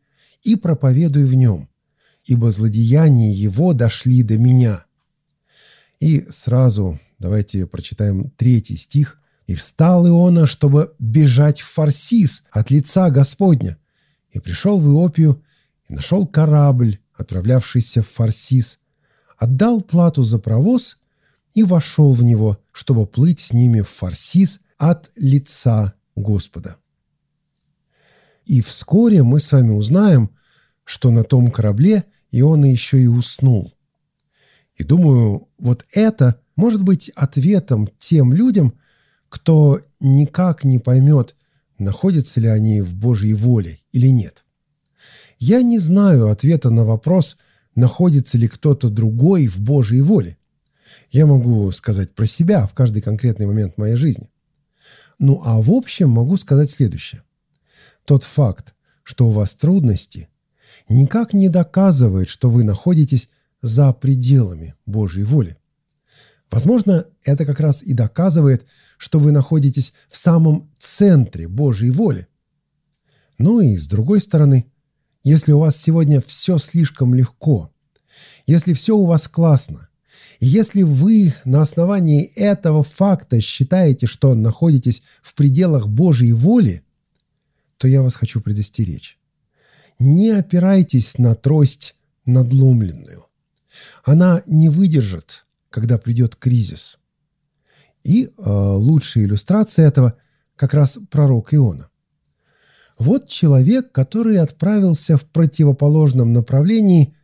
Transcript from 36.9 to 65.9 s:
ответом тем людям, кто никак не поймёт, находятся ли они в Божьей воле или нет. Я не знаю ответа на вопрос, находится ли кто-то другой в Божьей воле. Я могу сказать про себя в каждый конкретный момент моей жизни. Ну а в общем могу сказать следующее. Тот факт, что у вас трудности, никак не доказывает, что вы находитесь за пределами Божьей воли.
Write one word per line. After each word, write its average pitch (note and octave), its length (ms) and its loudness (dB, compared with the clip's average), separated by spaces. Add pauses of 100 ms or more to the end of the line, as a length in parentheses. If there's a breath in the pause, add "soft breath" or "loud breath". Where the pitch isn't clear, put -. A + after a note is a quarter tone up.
ответом C3+ 720 -2 (100)
тем C3+ 360 2
людям, G3 400 0 (560)
кто D3+ 520 2 (180)
никак D3 640 0
не C3 160 0
поймёт, C3 560 0 (420)
находятся B2+ 600 -4
ли A2+ 80 0
они G#2+ 340 0
в F2+ 120 -8
Божьей G#2+ 400 -2
воле G#2 480 -2 (100)
или B2+ 160 0
нет. A#2+ 380 -2 (920 soft breath)
Я G#3 260 2
не A#3 160 0
знаю E3+ 500 2
ответа C3+ 400 0
на A2+ 160 2
вопрос, D3+ 500 -2 (400)
находится C3+ 600 0
ли A2+ 100 2
кто-то C3+ 420 -2
другой A#2 580 0
в F#2 120 -8
Божьей A#2+ 400 0
воле. C#3 380 0 (760 soft breath)
Я D3 140 4
могу A#2+ 480 2
сказать G2 420 -6
про A2 100 -2
себя E3 420 0
в - 60 -12
каждый A2 280 -2
конкретный G#2+ 460 -4
момент G#2 300 -4
моей G#2+ 180 -2
жизни. C#3+ 340 -4 (920 soft breath)
Ну C#3 240 2
а A2+ 180 0
в A#2+ 100 0
общем G#3+ 380 0
могу A#2+ 280 0
сказать C#3+ 340 -2
следующее. - 520 -6 (840 soft breath)
Тот C#3+ 180 0
факт, - 520 -6 (280)
что - 240 -2
у A2 40 2
вас G#2 240 -4
трудности, C#3 720 -4 (580 soft breath)
никак C#3 460 0
не F#3+ 160 2
доказывает, D#3+ 800 0
что - 200 -2
вы A#2 140 2
находитесь C3 640 -2 (340)
за B2+ 300 0
пределами B2 800 -2 (120)
Божьей G2 400 -6
воли. A2 320 -2 (920 soft breath)